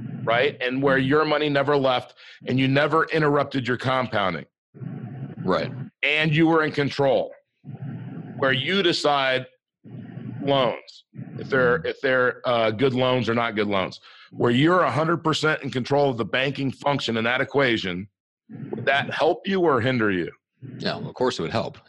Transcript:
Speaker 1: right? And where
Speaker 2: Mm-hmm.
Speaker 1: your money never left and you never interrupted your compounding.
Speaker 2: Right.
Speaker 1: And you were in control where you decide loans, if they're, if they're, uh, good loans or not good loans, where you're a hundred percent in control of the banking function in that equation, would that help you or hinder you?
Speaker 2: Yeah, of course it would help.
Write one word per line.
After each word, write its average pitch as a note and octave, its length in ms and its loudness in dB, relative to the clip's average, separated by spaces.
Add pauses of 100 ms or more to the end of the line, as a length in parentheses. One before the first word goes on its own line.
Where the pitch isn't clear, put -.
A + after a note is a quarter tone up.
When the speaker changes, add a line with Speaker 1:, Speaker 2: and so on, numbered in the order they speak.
(240)
Speaker 1:
right? B2+ 380 2
And B2+ 200 -2
where C3+ 160 4
Speaker 2:
Mm-hmm. C3 120 2
Speaker 1:
your D3+ 160 4
money D3+ 240 0
never C#3 260 2
left C3 400 0 (320)
and B2+ 100 0
you C3 120 4
never D3 380 4
interrupted C#3+ 600 0
your B2 100 0
compounding. A2 680 0 (1000)
Speaker 2:
Right. D#2+ 280 0 (300)
Speaker 1:
And D3+ 320 2
you D#3+ 140 4
were D#3+ 160 4
in D3+ 80 -2
control C3+ 640 0 (1040)
where C3+ 160 2
you D#3+ 300 0
decide C3+ 640 2 (960)
loans, C3 600 0 (340)
if - 120 -12
they're, B2 360 2
if A#2+ 160 -6
they're, B2+ 440 2
uh, A#2 260 2
good B2 240 2
loans B2+ 340 2
or A#2 60 0
not A#2 200 0
good G#2+ 120 0
loans, F#2+ 320 -2 (320)
where A#2+ 200 0
you're D#3+ 300 4
a D3 100 2
hundred D#3+ 320 0
percent D3+ 380 0
in C#3 80 -6
control C#3 400 0
of B2 80 -4
the A2 80 -2
banking C3+ 460 -2
function C3 460 -2
in A2+ 60 -2
that B2+ 180 0
equation, A2 640 0 (640)
would A#2 140 -6
that C3+ 280 0
help D#3+ 340 0
you F#3+ 140 0
or D3 180 4
hinder A2 320 2
you? F2 200 -2 (480)
Speaker 2:
Yeah, F2 180 -4
of - 160 -10
course B2 240 -2
it F2+ 60 -4
would D#2+ 80 -4
help. - 260 -4 (120)